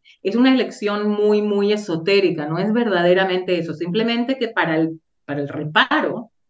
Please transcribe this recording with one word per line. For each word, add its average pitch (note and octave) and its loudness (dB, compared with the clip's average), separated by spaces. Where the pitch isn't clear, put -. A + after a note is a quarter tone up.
es G3+ -4
una C4 4
elección G#3 -2
muy, G#3 2
muy G3+ 0
esotérica, E3+ 0
no D#3+ -2
es G3+ 0
verdaderamente F#3 2
eso, E3 -6
simplemente A#3 -2
que A#3 -4
para E3 0
el, D#3+ -2
para C#3+ -6
el C#3+ -6
reparo G#3 -2